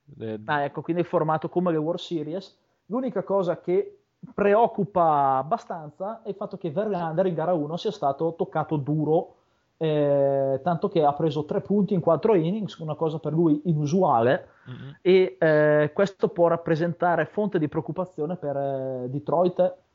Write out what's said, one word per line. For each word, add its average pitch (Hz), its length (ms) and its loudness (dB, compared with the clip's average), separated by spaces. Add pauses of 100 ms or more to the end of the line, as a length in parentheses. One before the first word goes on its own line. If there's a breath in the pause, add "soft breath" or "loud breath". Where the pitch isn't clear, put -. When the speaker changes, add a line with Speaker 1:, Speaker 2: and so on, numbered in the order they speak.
(180)
Speaker 1:
Eh, 110 280 -8
Speaker 2:
Ah, 147 180 0
ecco, 143 180 -6
quindi 170 200 -2
il 170 60 -4
formato 156 400 0
come 180 220 0
le 160 80 0
World 165 220 -4
Series. 165 580 -8 (280)
L'unica 220 360 -4
cosa 185 380 -2
che 190 380 -2 (360)
preoccupa 180 1040 2
abbastanza 185 880 -6
è 214 60 -10
il - 40 -10
fatto 202 240 -10
che 170 140 -6
Verlander 175 540 -2
in 185 80 0
gara 160 180 -2
uno 156 240 -2
sia 202 160 -4
stato 165 440 -2
toccato 160 400 -2
duro, 151 600 0 (400 soft breath)
eh, 139 880 2
tanto 175 260 -2
che 165 160 2
ha 143 100 4
preso 151 300 -2
tre 185 160 -4
punti 202 340 0
in 175 60 2
quattro 165 340 2
innings, 185 440 -2
una 156 180 -8
cosa 160 240 -4
per 147 120 -4
lui 156 340 2
inusuale, 151 800 2 (220 loud breath)
Speaker 1:
Mm-hmm. 127 200 -16 (100)
Speaker 2:
e, 185 400 4
eh, 151 520 4
questo 196 360 0
può 170 180 2
rappresentare 170 800 0
fonte 202 320 -2
di 151 80 0
preoccupazione 160 720 -6
per, 139 200 -6
eh, 135 520 -4
Detroit, 170 640 0 (200)